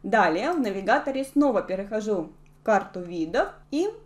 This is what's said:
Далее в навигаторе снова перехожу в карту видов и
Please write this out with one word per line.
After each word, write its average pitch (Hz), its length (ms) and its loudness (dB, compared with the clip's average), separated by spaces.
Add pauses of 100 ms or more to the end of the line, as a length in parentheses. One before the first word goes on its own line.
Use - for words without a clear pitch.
Далее 196 480 2
в 330 80 0
навигаторе 247 640 0
снова 269 360 2
перехожу 202 720 -4 (300)
в - 40 -20
карту 196 360 0
видов 175 480 -2 (240)
и 339 160 0 (180)